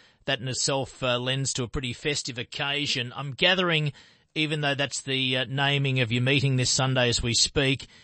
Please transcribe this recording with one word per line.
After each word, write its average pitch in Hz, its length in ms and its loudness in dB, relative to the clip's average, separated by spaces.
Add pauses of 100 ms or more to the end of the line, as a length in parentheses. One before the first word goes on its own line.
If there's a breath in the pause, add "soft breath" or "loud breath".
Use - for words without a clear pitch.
(260 soft breath)
That 139 140 -2
in 120 80 -8
itself, 135 560 -4
uh, 123 160 0
lends 127 340 -2
to - 80 -4
a 120 60 -2
pretty 127 260 -6
festive 135 460 -4
occasion. 143 760 -4
I'm 139 180 -8
gathering, 175 600 2 (400 loud breath)
even 156 280 -2
though 143 120 0
that's 139 280 -4
the, 131 360 0
uh, 127 100 -2
naming 139 520 2
of 117 120 0
your 123 120 2
meeting 135 320 4
this 127 160 2
Sunday 131 380 2
as 117 120 0
we 120 140 0
speak, 135 500 2 (180 loud breath)